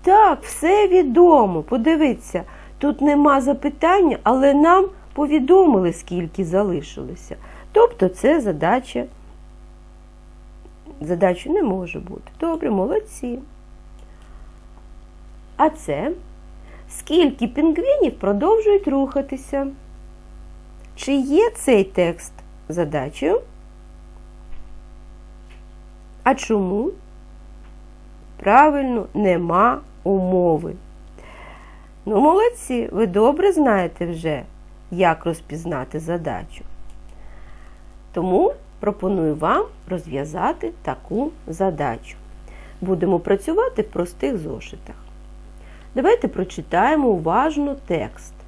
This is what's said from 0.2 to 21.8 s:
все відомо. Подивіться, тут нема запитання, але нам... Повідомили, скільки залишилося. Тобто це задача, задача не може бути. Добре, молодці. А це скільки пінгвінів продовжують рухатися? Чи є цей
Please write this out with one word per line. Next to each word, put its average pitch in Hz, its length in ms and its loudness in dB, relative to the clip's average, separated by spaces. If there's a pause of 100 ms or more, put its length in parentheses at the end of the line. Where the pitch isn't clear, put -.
все 392 440 2
відомо. 294 760 6
Подивіться, 254 800 0 (340)
тут - 240 -2
нема 285 400 4
запитання, 285 840 2
але 262 300 4
нам... 339 320 6 (340)
Повідомили, 285 720 4
скільки 175 520 -6
залишилося. 165 880 -4 (360)
Тобто 427 380 2
це 277 320 0
задача, 208 640 -4 (2000)
задача 175 480 -2
не 370 140 0
може 185 360 -4
бути. - 400 -16
Добре, 330 300 -4
молодці. 247 720 -4 (2250)
А 302 120 4
це 208 420 -6 (800)
скільки 294 580 0
пінгвінів 330 720 0
продовжують 392 680 2
рухатися? 277 800 -4 (1300)
Чи - 180 -4
є 285 360 2
цей 226 340 2